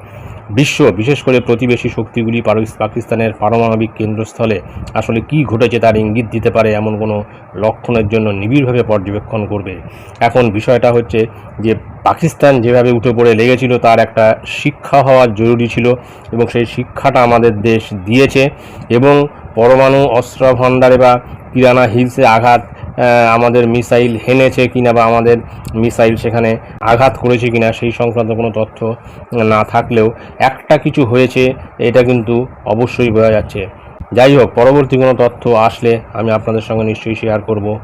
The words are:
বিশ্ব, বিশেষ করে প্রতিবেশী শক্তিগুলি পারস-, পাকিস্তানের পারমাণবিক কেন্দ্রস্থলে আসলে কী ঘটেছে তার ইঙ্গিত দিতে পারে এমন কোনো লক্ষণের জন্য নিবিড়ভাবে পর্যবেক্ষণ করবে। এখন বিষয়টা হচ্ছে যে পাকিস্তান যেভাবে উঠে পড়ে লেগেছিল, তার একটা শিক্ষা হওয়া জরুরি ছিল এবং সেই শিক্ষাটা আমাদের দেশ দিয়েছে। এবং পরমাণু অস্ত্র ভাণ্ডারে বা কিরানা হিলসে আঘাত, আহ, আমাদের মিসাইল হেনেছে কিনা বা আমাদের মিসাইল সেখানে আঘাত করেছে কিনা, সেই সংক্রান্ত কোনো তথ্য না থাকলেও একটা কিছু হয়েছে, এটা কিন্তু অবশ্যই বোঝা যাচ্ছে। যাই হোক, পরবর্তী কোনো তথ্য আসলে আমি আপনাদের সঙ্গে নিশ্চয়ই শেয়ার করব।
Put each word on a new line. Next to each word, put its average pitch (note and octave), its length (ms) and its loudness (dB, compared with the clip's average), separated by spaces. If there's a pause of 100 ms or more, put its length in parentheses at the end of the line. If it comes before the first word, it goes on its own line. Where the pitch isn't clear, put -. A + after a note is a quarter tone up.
(500)
বিশ্ব, C3 400 0
বিশেষ A2 320 -2
করে B2+ 180 0
প্রতিবেশী A#2+ 480 -2
শক্তিগুলি A2+ 540 -6
পারস-, G#2+ 360 -2
পাকিস্তানের A2 540 -4
পারমাণবিক A2 640 0
কেন্দ্রস্থলে A2 640 -4 (340)
আসলে A2+ 260 -2
কী D3 240 -2
ঘটেছে A#2 340 0
তার A2 180 2
ইঙ্গিত G#2+ 340 -2
দিতে A2+ 200 -4
পারে A2 220 0
এমন G#2+ 260 -4
কোনো G#2+ 260 -6 (300)
লক্ষণের A2 540 -2
জন্য A2 220 0
নিবিড়ভাবে B2 520 0
পর্যবেক্ষণ G#2 640 -4
করবে। G2+ 340 -8 (400)
এখন A#2+ 300 2
বিষয়টা A#2+ 420 0
হচ্ছে A2+ 340 -2 (340)
যে A2 140 -2 (300)
পাকিস্তান C#3+ 560 2
যেভাবে A#2+ 300 2
উঠে A#2+ 200 0
পড়ে A#2 240 4
লেগেছিল, B2 440 2
তার A#2 200 4
একটা A2 380 2 (100)
শিক্ষা - 560 -2
হওয়া C3 240 4
জরুরি A#2 420 0
ছিল A#2+ 240 0 (400)
এবং A#2 140 0
সেই A#2+ 200 -2
শিক্ষাটা B2+ 560 -2
আমাদের A#2 380 2
দেশ A2+ 220 0 (120)
দিয়েছে। C3 560 0 (380)
এবং C#3+ 380 2 (280)
পরমাণু C3+ 500 4
অস্ত্র B2+ 480 0
ভাণ্ডারে B2+ 460 4
বা B2 220 4 (340)
কিরানা B2+ 280 4
হিলসে B2 440 0
আঘাত, A#2 340 4
আহ, A#2+ 760 0
আমাদের A#2 340 2
মিসাইল A#2+ 500 0 (100)
হেনেছে B2+ 400 2
কিনা B2 240 0
বা A#2 120 2
আমাদের A#2 320 2 (380)
মিসাইল A2+ 420 0
সেখানে A#2 400 -2 (240)
আঘাত A#2 380 2
করেছে A#2+ 320 0
কিনা, A2+ 220 0
সেই A#2+ 180 -6
সংক্রান্ত A2+ 420 -4
কোনো A2+ 180 -4
তথ্য A2 440 -6 (380)
না A2 320 2
থাকলেও A2+ 460 0 (280)
একটা C3+ 400 0
কিছু D3 260 -2
হয়েছে, B2+ 480 0 (260)
এটা B2 240 2
কিন্তু A#2+ 440 0 (180)
অবশ্যই A#2+ 460 -2
বোঝা A2 220 2
যাচ্ছে। G#2 340 -4 (460)
যাই C3 240 6
হোক, A2+ 180 4
পরবর্তী C3 420 2
কোনো C3 160 4
তথ্য A#2+ 360 -2
আসলে A2+ 520 0 (120)
আমি A2 180 -4
আপনাদের A2 300 -2
সঙ্গে A2 240 -4
নিশ্চয়ই G#2+ 300 -6
শেয়ার G#2+ 260 -4
করব। G#2 420 -6